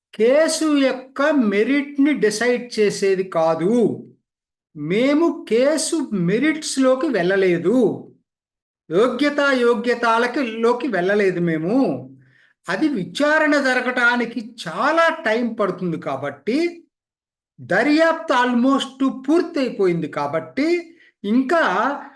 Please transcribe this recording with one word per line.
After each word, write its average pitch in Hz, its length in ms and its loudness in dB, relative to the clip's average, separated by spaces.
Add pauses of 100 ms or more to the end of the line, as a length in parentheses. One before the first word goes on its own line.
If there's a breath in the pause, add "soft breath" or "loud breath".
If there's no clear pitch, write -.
(140)
కేసు 311 500 2
యొక్క 277 580 0
మెరిట్ని 277 920 2
డిసైడ్ 226 640 -2
చేసేది 196 460 0
కాదు. 165 840 0 (680)
మేము 262 720 0
కేసు 285 640 0
మెరిట్స్‌లోకి 262 960 0
వెళ్ళలేదు, 190 1000 0 (840)
యోగ్యతా 277 600 0
యోగ్యతాలకి 240 920 0
లోకి 233 460 -2
వెళ్ళలేదు 190 520 0
మేము. 170 680 -2 (580 soft breath)
అది 214 200 0
విచారణ 294 680 0
జరగటానికి 247 1000 -2 (120)
చాలా 320 560 0
టైమ్ 226 360 -2
పడుతుంది 180 360 -2
కాబట్టి, 156 880 -4 (760)
దర్యాప్తు 294 720 2
almost 247 880 0
పూర్తయిపోయింది 214 840 0
కాబట్టి, 165 880 -4 (280 loud breath)
ఇంకా 254 800 0 (120 loud breath)